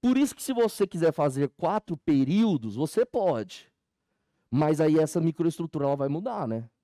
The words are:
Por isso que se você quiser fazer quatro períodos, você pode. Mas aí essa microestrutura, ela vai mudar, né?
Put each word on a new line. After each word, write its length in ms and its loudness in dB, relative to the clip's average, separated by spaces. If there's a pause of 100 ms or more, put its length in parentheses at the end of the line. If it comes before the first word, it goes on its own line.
Por 160 2
isso 180 0
que 80 -14
se 100 -4
você 320 0
quiser 260 0
fazer 460 0
quatro 400 -2
períodos, 760 2
você 280 0
pode. 680 -4 (800)
Mas 280 2
aí 200 4
essa 200 0
microestrutura, 680 -2
ela 100 2
vai 120 -2
mudar, 400 -6
né? 220 -6 (140)